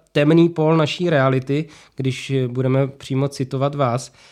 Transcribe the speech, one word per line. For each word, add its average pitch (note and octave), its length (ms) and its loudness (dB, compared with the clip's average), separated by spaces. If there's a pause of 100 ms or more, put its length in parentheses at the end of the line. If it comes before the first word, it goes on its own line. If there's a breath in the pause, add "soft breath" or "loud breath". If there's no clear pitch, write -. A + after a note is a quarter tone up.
(120)
temný D#3+ 380 4
pól D#3+ 280 2
naší E3 320 0
reality, C#3 600 0 (260 loud breath)
když, C3 360 -6
eh, C3 160 0
budeme C3 400 0
přímo C3+ 400 -4
citovat C#3 480 -4
vás. C3 380 -2 (180 soft breath)